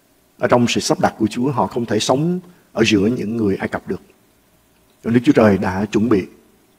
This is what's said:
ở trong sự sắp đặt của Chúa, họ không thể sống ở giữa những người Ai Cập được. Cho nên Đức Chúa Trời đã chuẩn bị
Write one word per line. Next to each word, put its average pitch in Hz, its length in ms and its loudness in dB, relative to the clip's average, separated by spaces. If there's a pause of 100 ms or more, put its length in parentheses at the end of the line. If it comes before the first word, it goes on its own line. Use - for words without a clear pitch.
(380)
ở 120 100 0
trong 120 200 4
sự 107 120 -2
sắp - 200 -2
đặt 101 180 0
của 110 80 0
Chúa, 120 240 -4
họ 104 160 -2
không 120 200 -6
thể 113 120 -2
sống 160 420 -2 (320)
ở 113 140 0
giữa 101 200 2
những 117 300 -4
người 104 200 -2
Ai 110 120 -6
Cập - 200 -10
được. 92 140 -8 (1000)
Cho 113 60 -4
nên 117 40 4
Đức 123 100 4
Chúa 143 80 6
Trời 107 260 4
đã 98 260 -4
chuẩn 110 240 0
bị 95 140 2 (560)